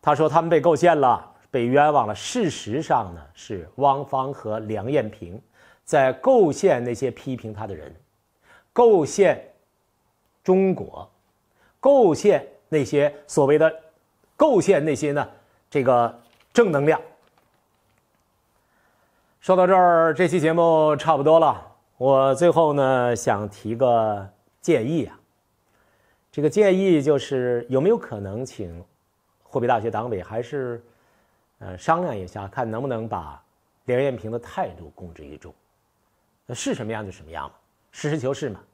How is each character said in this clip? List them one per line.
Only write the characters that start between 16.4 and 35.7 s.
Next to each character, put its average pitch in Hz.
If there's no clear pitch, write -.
正 220
能 143
量。 156
说 185
到 185
这 190
儿， 170
这 170
期 170
节 156
目 160
差 156
不 139
多 160
了。 131
我 135
最 170
后 151
呢， 131
想 107
提 107
个 110
建 131
议 156
啊。 -
这 -
个 147
建 196
议 185
就 143
是， 123
有 131
没 180
有 233
可 117
能 101
请 87
湖 -
北 120
大 120
学 113
党 110
委 98
还 110
是， 127
呃， 95
商 165
量 156
一 92
下， 98
看 117
能 110
不 139
能 117
把 80
梁 123
艳 135
萍 107
的 117
态 143
度 82
公 87
之 80
于 73
众。 -